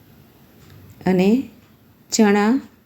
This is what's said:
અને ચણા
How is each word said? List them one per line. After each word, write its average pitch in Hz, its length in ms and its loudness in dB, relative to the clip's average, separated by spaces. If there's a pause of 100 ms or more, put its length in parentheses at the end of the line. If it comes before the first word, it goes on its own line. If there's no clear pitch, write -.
(1040)
અને 190 380 0 (680)
ચણા 208 500 0 (240)